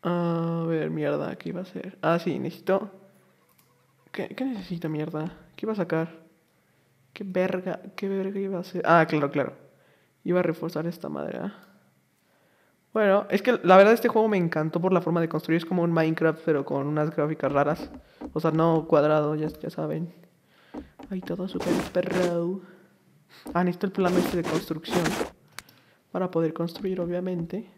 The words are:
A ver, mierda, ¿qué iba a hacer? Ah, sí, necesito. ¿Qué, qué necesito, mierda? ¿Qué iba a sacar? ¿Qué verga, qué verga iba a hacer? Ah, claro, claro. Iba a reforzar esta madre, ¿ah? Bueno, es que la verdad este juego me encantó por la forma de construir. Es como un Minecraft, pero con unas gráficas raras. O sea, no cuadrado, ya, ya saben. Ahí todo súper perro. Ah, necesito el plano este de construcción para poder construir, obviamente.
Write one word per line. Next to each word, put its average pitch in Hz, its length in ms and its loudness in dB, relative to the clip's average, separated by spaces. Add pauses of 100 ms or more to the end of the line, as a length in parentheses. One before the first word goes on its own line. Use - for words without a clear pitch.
A 170 640 0
ver, 160 240 0
mierda, 151 460 -2
¿qué 170 140 -10
iba 175 100 -6
a - 40 -8
hacer? 185 360 -12
Ah, 165 180 2
sí, 170 200 -2
necesito. 185 520 -2 (1200)
¿Qué, - 180 -6
qué 262 160 -6
necesito, 185 440 -6
mierda? 156 420 -4 (240)
¿Qué - 120 -8
iba 220 60 -2
a 214 40 -4
sacar? 165 320 0 (1040)
¿Qué - 120 -12
verga, 185 560 -2 (140)
qué 196 140 -6
verga 196 320 -4
iba 196 180 -4
a - 20 -4
hacer? 180 260 -6
Ah, 165 200 6
claro, 147 240 0
claro. 139 220 -2 (720)
Iba 180 160 2
a - 20 0
reforzar 160 440 -4
esta - 220 -6
madre, 73 300 -6
¿ah? - 300 -8 (1300)
Bueno, 202 320 4
es 202 120 2
que 247 200 2
la 185 140 8
verdad 202 160 10
este 233 160 4
juego 220 180 4
me 208 120 2
encantó 160 420 0
por 185 120 2
la 180 80 4
forma 165 200 0
de 165 80 0
construir. 160 300 0
Es 165 60 -2
como 175 200 0
un 170 80 2
Minecraft, 160 520 2
pero 143 200 2
con 139 200 -2
unas 151 300 0
gráficas 147 380 0
raras. 143 380 0 (420)
O 156 80 -4
sea, 160 100 2
no 160 380 2
cuadrado, 151 480 4
ya, 151 100 -4
ya 156 240 -8
saben. 156 420 -6 (960)
Ahí 185 120 -8
todo 180 260 -8
súper - 260 -4 (200)
perro. 175 680 0 (920)
Ah, 175 80 2
necesito 180 240 0
el 190 60 -4
plano 185 260 2
este - 200 0
de 170 40 -2
construcción 165 640 -2 (1080)
para 180 180 -2
poder 165 240 0
construir, 180 480 -4
obviamente. 175 760 -4